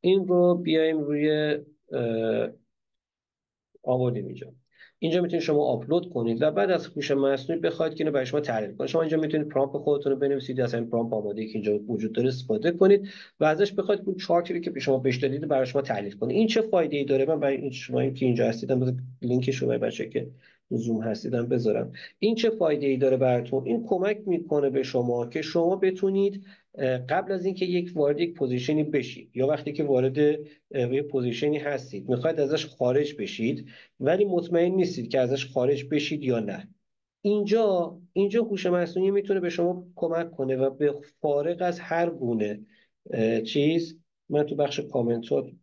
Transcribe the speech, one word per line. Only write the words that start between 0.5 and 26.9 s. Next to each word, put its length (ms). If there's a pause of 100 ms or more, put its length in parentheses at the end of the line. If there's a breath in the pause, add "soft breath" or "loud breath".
بیایم 440
روی، 580 (340)
اه، 560 (1400)
آوردیم 420
اینجا. 280 (500 loud breath)
اینجا 180
می‌تونید 220
شما 220
آپلود 440
کنید 320
و 100
بعد 200
از 160
هوش 240
مصنوعی 500
بخواید 320
که 100
اینو 100
برای 120
شما 140
تحلیل 360
کنه. 120
شما 140
اینجا 160
می‌تونید 300
پرامپت 300
خودتون 340
رو 60
بنویسید، 440
اصلاً 240
پرامپت 280
آماده‌ای 340
که 60
اینجا 260
وجود 320
داره 160
استفاده 440
کنید 360 (320 loud breath)
و 60
ازش 280
بخواید 320
اون 100
چارتی 380
رو 60
که 100
به 100
شما 180
بهش 200
دادید 300
برای 180
شما 160
تحلیل 300
کنه. 220
این 140
چه 140
فایده‌ای 420
داره؟ 220
من 140
برای 180
این، 140
شما 280
این 140
که 120
اینجا 220
هستید، 240
من 80
بذار 160 (260)
لینکش 340
رو 120
برای 120
بچه‌ای 300
که 180 (420 soft breath)
زوم 320
هستید 320
هم 140
بذارم. 440 (280 loud breath)
این 160
چه 140
فایده‌ای 480
داره 200
براتون؟ 500
این 200
کمک 380
می‌کنه 440
به 140
شما 440
که 140
شما 340
بتونید، 680 (340 loud breath)
اه، 200